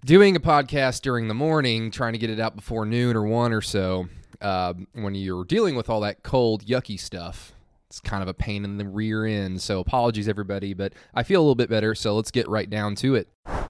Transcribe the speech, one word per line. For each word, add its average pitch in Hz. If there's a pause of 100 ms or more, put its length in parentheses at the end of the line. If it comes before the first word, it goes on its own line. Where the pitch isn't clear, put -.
Doing 190
a 160
podcast 139
during 120
the 107
morning, 127
trying 117
to 117
get 113
it 110
out 113
before 107
noon 120
or 107
one 117
or 107
so, 92 (340)
uh, 92 (180)
when 101
you're 92
dealing 180
with 120
all 110
that 104
cold, 113
yucky 113
stuff, - (340)
it's -
kind 98
of 92
a 95
pain 104
in 101
the 101
rear 110
end, 98
so 95
apologies, 110
everybody, 98
but 98 (200)
I 120
feel 196
a -
little 139
bit 120
better, 107
so 104
let's 110
get -
right 101
down 104
to 131
it. 98 (420)